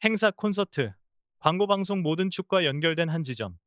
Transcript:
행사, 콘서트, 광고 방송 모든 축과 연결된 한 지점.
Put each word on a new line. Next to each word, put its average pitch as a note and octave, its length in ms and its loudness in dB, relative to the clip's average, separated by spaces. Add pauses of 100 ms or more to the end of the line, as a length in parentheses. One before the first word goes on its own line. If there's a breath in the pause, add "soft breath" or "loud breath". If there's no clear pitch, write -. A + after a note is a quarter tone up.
행사, A3 280 2
콘서트, F#3+ 600 -2 (440)
광고 F#3 300 2
방송 G3 340 0
모든 E3+ 300 0
축과 F#3 340 0
연결된 D#3 440 0
한 E3 140 -2
지점. G#2+ 440 -6